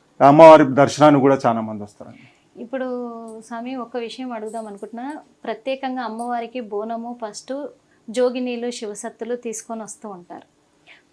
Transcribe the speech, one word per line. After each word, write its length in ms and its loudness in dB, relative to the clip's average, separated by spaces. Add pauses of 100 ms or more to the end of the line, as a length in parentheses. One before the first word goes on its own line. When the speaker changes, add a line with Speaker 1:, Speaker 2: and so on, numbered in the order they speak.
(200)
Speaker 1:
అమ్మవారి 440 10
దర్శనానికి 560 4
కూడా 260 4
చాలా 140 0
మంది 220 -10
వస్తారు. 280 -20 (500)
Speaker 2:
ఇప్పుడు 500 -10 (300)
స్వామి, 360 -14
ఒక 200 -12
విషయం 360 -12
అడుగుదాం 340 -12
అనుకుంటున్నా. 480 -14 (300)
ప్రత్యేకంగా 580 -8
అమ్మవారికి 580 -10
బోనము 560 -10 (100)
ఫస్ట్ 420 -12 (420)
జోగినీలు, 600 -4
శివసత్తులు 680 -12
తీసుకొని 460 -12
వస్తూ 260 -18
ఉంటారు. 340 -18 (720)